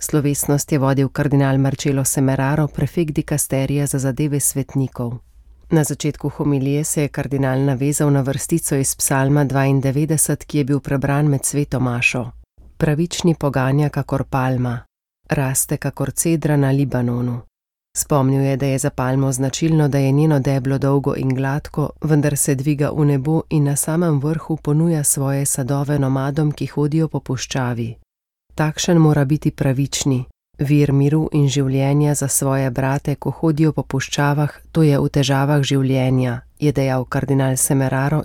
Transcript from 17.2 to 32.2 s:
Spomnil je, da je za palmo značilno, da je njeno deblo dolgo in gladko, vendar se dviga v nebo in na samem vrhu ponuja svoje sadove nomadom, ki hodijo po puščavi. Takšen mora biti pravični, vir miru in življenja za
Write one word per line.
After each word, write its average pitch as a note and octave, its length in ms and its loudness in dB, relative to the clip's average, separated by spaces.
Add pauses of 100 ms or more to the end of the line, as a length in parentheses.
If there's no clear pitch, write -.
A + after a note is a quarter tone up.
Spomnil C3+ 460 2
je, C#3 140 0
da C3+ 100 -2
je C3+ 120 0
za C#3 120 -2
palmo C3+ 420 0
značilno, D3 560 0
da C3+ 100 0
je C3+ 140 2
njeno D3 280 4
deblo C3+ 380 0
dolgo C#3 380 0
in C3 180 -2
gladko, C#3 560 -4 (120)
vendar D3 340 2
se D3 180 0
dviga C#3 360 0
v D3+ 140 0
nebo C#3+ 460 0
in D3+ 140 2
na C#3+ 120 0
samem D#3+ 440 0
vrhu D#3 360 -4
ponuja D#3 480 0
svoje C#3 420 -2
sadove C#3 520 -2
nomadom, C#3 540 0
ki C#3+ 140 -6
hodijo D3+ 420 0
po C#3 120 -6
puščavi. A#2+ 760 -4 (600)
Takšen D#3 440 0
mora D3+ 260 4
biti D3 260 0
pravični, C3+ 760 0 (340)
vir C#3+ 340 2
miru C#3+ 400 2
in D3 160 4
življenja C#3 640 2
za C#3 140 -2